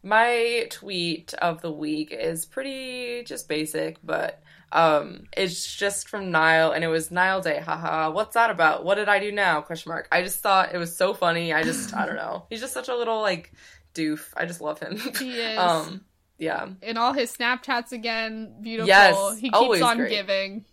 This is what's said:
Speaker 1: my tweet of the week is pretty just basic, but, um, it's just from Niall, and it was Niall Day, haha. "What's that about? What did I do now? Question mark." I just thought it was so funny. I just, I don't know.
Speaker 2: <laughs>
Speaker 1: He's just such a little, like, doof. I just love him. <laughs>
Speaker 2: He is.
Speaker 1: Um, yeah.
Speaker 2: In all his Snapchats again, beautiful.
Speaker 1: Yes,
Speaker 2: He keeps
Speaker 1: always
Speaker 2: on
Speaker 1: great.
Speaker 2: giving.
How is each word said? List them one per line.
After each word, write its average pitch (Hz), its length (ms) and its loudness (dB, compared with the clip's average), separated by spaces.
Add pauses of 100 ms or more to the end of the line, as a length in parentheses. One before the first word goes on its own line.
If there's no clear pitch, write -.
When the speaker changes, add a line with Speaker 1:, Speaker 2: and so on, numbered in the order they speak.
Speaker 1:
my 233 680 2
tweet 175 640 -6
of 165 280 -2
the 165 100 -6
week 151 400 -6
is 165 340 -6
pretty 254 760 -10
just - 240 -14
basic, 156 560 -4
but, - 360 -4 (300)
um, 156 540 2 (120)
it's 180 380 -4
just 202 340 -4
from 196 220 -8
Niall, 160 420 6
and 165 120 -2
it 165 40 -2
was 160 220 -2
Niall 190 300 2
Day, 160 180 -2
haha. 160 520 -2
"What's 208 240 -4
that 233 160 4
about? 165 340 4
What 190 120 4
did 208 120 0
I 202 100 6
do 208 140 -4
now? 185 300 2
Question 165 280 -12
mark." 165 220 -8
I 175 100 4
just 190 180 -6
thought 190 340 2
it 180 40 -2
was 170 180 -6
so 196 180 2
funny. 170 380 0
I 156 120 2
just, - 300 -6
I - 120 -2
don't - 100 -6
know. - 300 -8
Speaker 2:
<laughs> - 40 -16
Speaker 1:
He's 226 100 -10
just 254 140 -8
such 254 140 -8
a 254 60 -4
little, 226 280 -2
like, 185 300 -4 (420)
doof. 156 260 -2 (160)
I - 100 -2
just 170 140 -10
love 151 180 -6
him. 190 200 -8
<laughs> 247 200 -6
Speaker 2:
He 254 220 -6
is. 220 180 -4
Speaker 1:
Um, 170 460 0 (340)
yeah. - 280 -4 (160)
Speaker 2:
In 226 140 -6
all 240 160 2
his 262 240 -2
Snapchats 240 560 -4
again, 226 680 -6
beautiful. 220 280 -4
Speaker 1:
Yes, 196 500 8
Speaker 2:
He 247 100 -4
keeps 202 100 2
Speaker 1:
always 240 240 6
Speaker 2:
on 233 160 4
Speaker 1:
great. 247 120 -2
Speaker 2:
giving. 196 640 -4